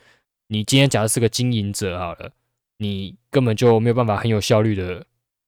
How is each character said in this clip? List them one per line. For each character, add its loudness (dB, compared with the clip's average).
你 -4
今 2
天 6
假 2
设 0
是 -2
个 2
经 0
营 -2
者 -6
好 -8
了， -16
你 -8
根 2
本 0
就 4
没 0
有 2
办 0
法 0
很 -2
有 0
效 2
率 0
的 -8